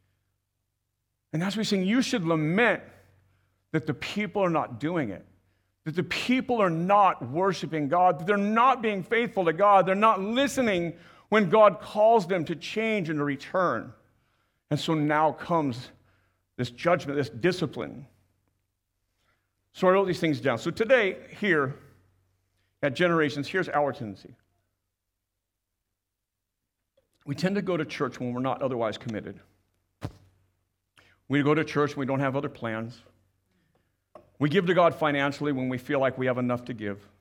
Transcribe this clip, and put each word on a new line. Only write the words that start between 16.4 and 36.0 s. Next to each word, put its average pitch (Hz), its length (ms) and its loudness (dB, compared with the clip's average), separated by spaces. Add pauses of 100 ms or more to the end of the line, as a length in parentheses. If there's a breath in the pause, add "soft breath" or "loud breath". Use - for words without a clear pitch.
this 120 140 -4
judgment, 170 480 -2
this 139 120 -2
discipline. 143 760 -4 (1700)
So 185 120 0
I 185 40 6
wrote 196 140 4
these 180 140 -2
things 151 200 0
down. 117 200 0
So - 100 -6
today, 226 480 2 (220)
here 151 340 0 (1080)
at 143 100 0
Generations, 151 540 0
here's 180 220 -2
our 143 220 0
tendency. 104 440 -14 (3000)
We 143 80 -8
tend 190 220 -2
to - 80 -2
go 170 120 -2
to 156 80 -2
church 139 360 -6
when 123 160 -6
we're 123 60 -4
not 131 200 -4
otherwise 117 380 -4
committed. 104 400 -10 (1900 soft breath)
We 143 140 2
go 147 140 4
to 156 80 0
church 147 320 -2
when 143 60 -6
we 131 40 -4
don't 135 140 -2
have 135 160 -2
other 143 140 -4
plans. 113 520 -10 (1400)
We 151 60 0
give 160 160 0
to 180 80 0
God 170 200 4
financially 143 600 -2
when 131 160 -4
we 127 80 -4
feel 139 240 -2